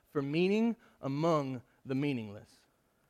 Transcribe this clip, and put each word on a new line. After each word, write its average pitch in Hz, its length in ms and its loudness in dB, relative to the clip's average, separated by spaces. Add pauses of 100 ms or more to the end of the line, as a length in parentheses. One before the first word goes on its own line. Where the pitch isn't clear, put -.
(120)
for 147 100 -2
meaning 190 540 2 (260)
among 139 640 0 (200)
the 131 120 -4
meaningless. 113 640 -4 (500)